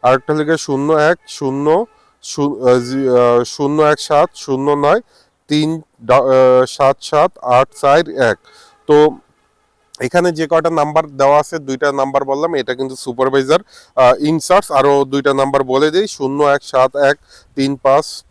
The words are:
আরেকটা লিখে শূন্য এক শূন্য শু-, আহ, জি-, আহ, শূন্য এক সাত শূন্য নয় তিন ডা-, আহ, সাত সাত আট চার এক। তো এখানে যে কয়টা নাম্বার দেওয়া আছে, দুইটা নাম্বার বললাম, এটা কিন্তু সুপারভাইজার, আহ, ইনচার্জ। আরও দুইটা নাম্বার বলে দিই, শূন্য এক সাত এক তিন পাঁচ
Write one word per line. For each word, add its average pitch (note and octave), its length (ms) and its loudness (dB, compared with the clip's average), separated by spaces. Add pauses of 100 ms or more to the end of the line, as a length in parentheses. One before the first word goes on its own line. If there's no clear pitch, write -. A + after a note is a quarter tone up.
আরেকটা C3 320 0
লিখে D3+ 240 -2
শূন্য C#3+ 360 -2
এক D#3 240 2 (100)
শূন্য D3 580 -2 (380)
শু-, C#3+ 360 -6
আহ, B2+ 200 2
জি-, C3 300 -4
আহ, B2 340 2
শূন্য D3 380 -4
এক D3+ 180 2
সাত D#3 340 0
শূন্য C#3 380 -4
নয় D3 300 0 (460)
তিন D#3 340 -4 (240)
ডা-, B2+ 200 4
আহ, B2+ 400 4
সাত C3+ 360 0
সাত D#3 300 0 (100)
আট B2 260 2 (140)
চার D3+ 280 2 (220)
এক। G2 60 -2 (500)
তো D3+ 240 6 (880)
এখানে F3 320 0
যে D#3 160 -4
কয়টা E3 220 0
নাম্বার D#3 380 0
দেওয়া C#3 320 2
আছে, D#3+ 200 -6
দুইটা C3+ 320 -4
নাম্বার C#3 320 -2
বললাম, D3 320 -4
এটা C3 200 -4
কিন্তু C3 200 -8
সুপারভাইজার, C3+ 640 -2 (360)
আহ, B2+ 240 4
ইনচার্জ। D#3+ 520 0
আরও C#3 340 2
দুইটা C#3 280 -2
নাম্বার C3+ 300 0
বলে C#3 280 0
দিই, G3 160 -2
শূন্য C#3+ 360 -4
এক C#3+ 200 0
সাত C3 320 0
এক C#3+ 220 2 (380)
তিন C#3 200 -2
পাঁচ C#3 300 2 (260)